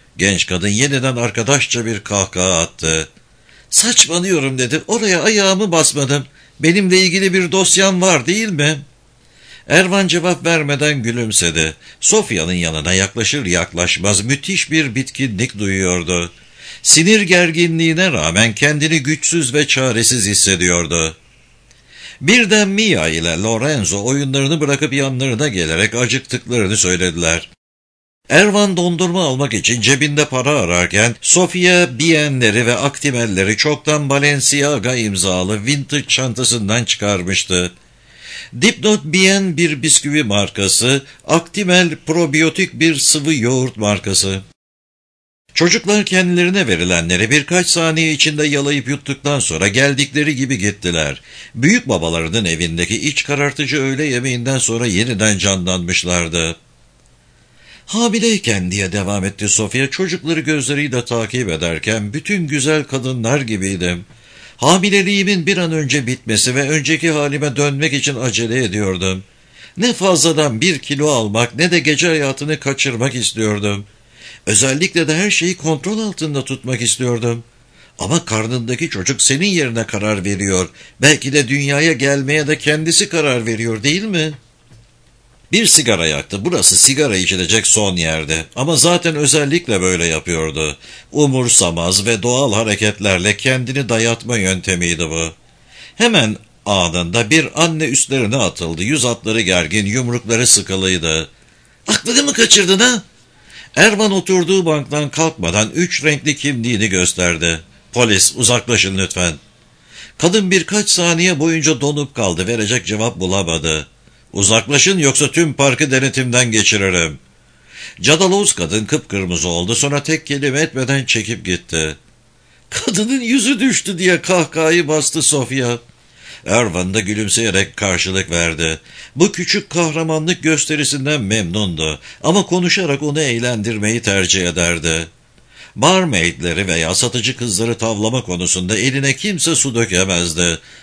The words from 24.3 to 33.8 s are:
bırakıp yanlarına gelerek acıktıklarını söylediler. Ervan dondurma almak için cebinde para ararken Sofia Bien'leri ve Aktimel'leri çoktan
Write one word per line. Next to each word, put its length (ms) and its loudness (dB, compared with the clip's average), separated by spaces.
bırakıp 320 0
yanlarına 560 -2
gelerek 460 0
acıktıklarını 840 -2
söylediler. 720 0
Ervan 480 4
dondurma 480 0
almak 300 0
için 260 0
cebinde 440 2
para 260 -2
ararken 680 2
Sofia 800 2
Bien'leri 680 2
ve 100 2
Aktimel'leri 800 0
çoktan 540 -2